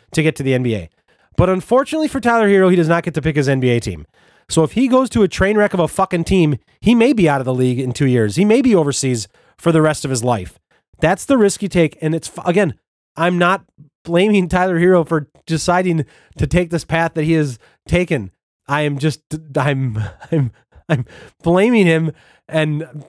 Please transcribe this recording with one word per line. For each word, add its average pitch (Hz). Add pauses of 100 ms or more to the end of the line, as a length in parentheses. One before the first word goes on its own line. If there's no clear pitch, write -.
(140)
to 160
get 156
to 143
the 131
N 123
B 113
A. 85 (480)
But 180
unfortunately 262
for 269
Tyler 226
Herro, 190
he 185
does 170
not 170
get 165
to 156
pick 151
his 139
N 135
B 127
A 120
team. 80 (420)
So 160
if 147
he 254
goes 254
to 233
a 190
train 196
wreck 208
of 180
a 160
fucking 175
team, 160 (240)
he 233
may 240
be 185
out 139
of 127
the 131
league 127
in 127
two 143
years. 110
He 175
may 226
be 247
overseas 135 (320)
for 175
the 160
rest 156
of 139
his 123
life. 110 (420)
That's 180
the 269
risk 202
you 196
take. 165
And 160
it's, -
fu-, -
again, 180 (420)
I'm 175
not 175 (380)
blaming 180
Tyler 180
Herro 175
for 156 (160)
deciding 170 (320)
to 151
take 175
this 170
path 165
that 160
he 165
has 147 (280)
taken. 160 (360)
I 147
am 143
just, 147 (340)
I'm, 135 (160)
<laughs> -
I'm, 143 (380)
I'm 135 (380)
blaming 196
him 160 (360)
and 156